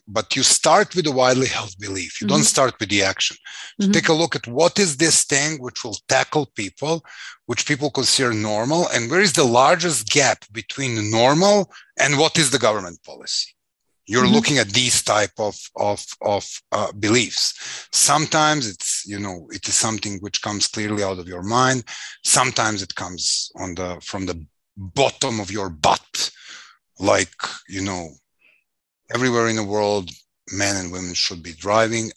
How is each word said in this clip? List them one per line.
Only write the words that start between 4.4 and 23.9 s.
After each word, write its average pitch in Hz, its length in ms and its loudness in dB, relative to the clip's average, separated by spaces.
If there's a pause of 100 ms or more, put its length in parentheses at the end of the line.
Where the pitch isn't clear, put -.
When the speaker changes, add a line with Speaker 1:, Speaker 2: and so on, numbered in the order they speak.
Speaker 1:
what 151 320 2
is 170 200 2
this 156 260 4
thing 147 360 0
which 123 240 -10
will 113 140 -8 (100)
tackle 135 380 2 (100)
people, 147 480 -4 (440)
which 117 180 -4
people 143 240 -2
consider 123 420 0
normal, 113 640 0
and 117 160 0
where 175 120 2
is 190 120 4
the 165 100 4
largest 135 640 4
gap 131 420 2
between 120 440 -6
the 107 60 -2
normal 147 720 4 (280)
and 139 200 2
what 156 180 2
is 139 140 2
the 135 80 2
government 101 440 0
policy. - 460 -8 (580)
You're 117 180 4
Speaker 2:
Mm-hmm. 196 80 6
Speaker 1:
looking 151 240 4
at 107 160 2
these 120 300 2
type 104 340 2
of, 104 180 -2 (200)
of, 101 280 -2 (180)
of, 101 220 0 (280)
uh, 101 200 0
beliefs. - 1000 -2
Sometimes 151 760 2
it's, - 380 -6
you 101 140 -8
know, 92 320 -8
it 90 160 -10
is 101 80 0
something 104 440 -2
which 98 220 -8
comes 104 260 -2
clearly 104 360 -4
out 95 160 -2
of 87 80 -14
your 90 160 -10
mind. 127 400 2 (400)
Sometimes 113 580 0
it - 140 -12
comes - 600 -6
on 92 200 -8
the, 90 280 -8